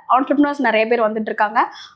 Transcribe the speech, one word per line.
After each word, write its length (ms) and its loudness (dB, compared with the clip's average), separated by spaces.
entrepreneurs 400 0
நிறைய 280 0
பேர் 160 0
வந்துட்டு 180 -2
இருக்காங்க. 540 -2